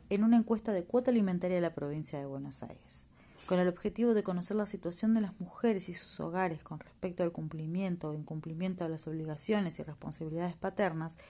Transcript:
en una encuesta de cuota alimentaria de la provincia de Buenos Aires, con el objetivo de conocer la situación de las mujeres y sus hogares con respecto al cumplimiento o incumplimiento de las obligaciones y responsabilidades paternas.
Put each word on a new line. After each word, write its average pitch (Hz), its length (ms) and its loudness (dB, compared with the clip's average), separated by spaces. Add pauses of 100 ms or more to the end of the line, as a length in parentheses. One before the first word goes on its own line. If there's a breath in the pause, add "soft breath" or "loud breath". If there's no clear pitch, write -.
(120)
en 202 120 2
una 226 140 8
encuesta 226 360 2
de 180 100 0
cuota 247 260 2
alimentaria 185 460 2
de 175 60 4
la 170 120 0
provincia 147 460 -6
de 139 80 -6
Buenos 139 340 -4
Aires, - 460 -12 (400 loud breath)
con 185 100 4
el 180 100 6
objetivo 214 460 2
de 214 80 4
conocer 180 360 -2
la 208 100 0
situación 220 480 4
de 220 60 6
las 185 180 -2
mujeres 190 500 0
y 175 60 -6
sus - 240 -4
hogares 165 420 0
con 151 180 -10
respecto 180 440 -4
al 170 80 2
cumplimiento 165 800 -4
o - 20 -4
incumplimiento 160 720 -6
de 165 80 -2
las 160 160 -4
obligaciones 160 720 -2
y - 40 -6
responsabilidades 156 680 -6
paternas. 165 640 -2 (120)